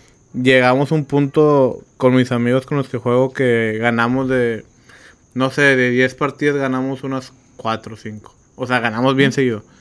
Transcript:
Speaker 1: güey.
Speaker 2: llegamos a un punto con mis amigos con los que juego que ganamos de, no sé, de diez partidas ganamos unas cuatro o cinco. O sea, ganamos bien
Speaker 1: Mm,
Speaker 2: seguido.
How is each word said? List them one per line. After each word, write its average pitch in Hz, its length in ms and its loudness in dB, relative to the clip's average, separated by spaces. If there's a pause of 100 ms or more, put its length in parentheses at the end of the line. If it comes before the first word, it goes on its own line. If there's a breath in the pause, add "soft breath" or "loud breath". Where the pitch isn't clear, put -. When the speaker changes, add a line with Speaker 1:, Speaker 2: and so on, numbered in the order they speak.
(320 soft breath)
Speaker 1:
güey. 127 120 -4
Speaker 2:
llegamos 131 480 4
a - 20 2
un 151 100 0
punto 143 800 2 (140)
con 127 180 2
mis 127 180 2
amigos 123 340 0
con 147 100 -4
los 135 120 -4
que 123 100 -6
juego 127 340 0
que 113 480 0
ganamos 120 480 0
de, 120 360 -2 (680 soft breath)
no 131 160 -2
sé, 147 120 -2 (140)
de 123 140 2
diez 127 240 2
partidas 143 420 -4
ganamos 131 480 -4
unas 131 280 -8 (240)
cuatro 110 380 -8
o - 20 -18
cinco. 107 380 -16 (220)
O 123 100 -8
sea, 123 140 0
ganamos 120 360 0
bien 135 140 2
Speaker 1:
Mm, - 20 -2
Speaker 2:
seguido. 120 320 -2 (160)